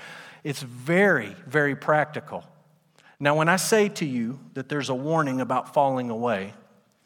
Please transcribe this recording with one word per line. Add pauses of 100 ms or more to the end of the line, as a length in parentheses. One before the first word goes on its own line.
(440)
It's
very, (100)
very
practical. (760)
Now,
when
I
say
to
you (140)
that
there's
a
warning
about
falling
away, (520)